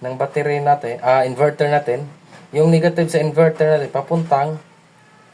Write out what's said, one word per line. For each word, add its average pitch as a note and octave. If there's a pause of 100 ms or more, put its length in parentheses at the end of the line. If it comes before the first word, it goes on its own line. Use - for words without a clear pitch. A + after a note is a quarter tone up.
ng B2+
battery D3
natin, C#3+
ah, B2+
inverter D3
natin, C#3+ (480)
yung D#3
negative E3
sa D#3+
inverter D#3
natin, C#3+
papuntang D3+ (720)